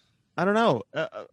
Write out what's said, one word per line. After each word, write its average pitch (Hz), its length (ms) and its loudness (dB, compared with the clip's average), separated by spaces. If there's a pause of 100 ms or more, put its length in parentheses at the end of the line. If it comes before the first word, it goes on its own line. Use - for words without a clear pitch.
(380)
I 165 80 -2
don't 202 80 2
know. 202 300 2 (100)
Uh, 156 200 -4
uh, 104 200 -14